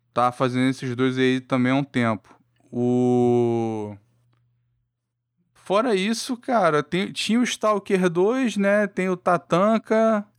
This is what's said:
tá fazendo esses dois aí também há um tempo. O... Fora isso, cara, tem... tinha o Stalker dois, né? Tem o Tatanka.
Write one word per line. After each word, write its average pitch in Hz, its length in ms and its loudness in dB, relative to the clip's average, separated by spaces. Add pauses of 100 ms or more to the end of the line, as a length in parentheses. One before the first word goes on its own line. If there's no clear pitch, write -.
(140)
tá 123 160 2
fazendo 127 400 0
esses 127 240 -6
dois 127 240 0
aí 131 220 2
também 127 320 0
há - 20 2
um 139 100 0
tempo. 117 500 -4 (360)
O... 120 1300 0 (1600)
Fora 214 400 -2
isso, 226 420 -4
cara, 175 460 0
tem... 185 300 -4
tinha 226 280 0
o - 20 2
Stalker 202 680 0
dois, 208 480 0
né? 202 300 0
Tem 190 220 -4
o 180 80 -2
Tatanka. 208 1080 0 (140)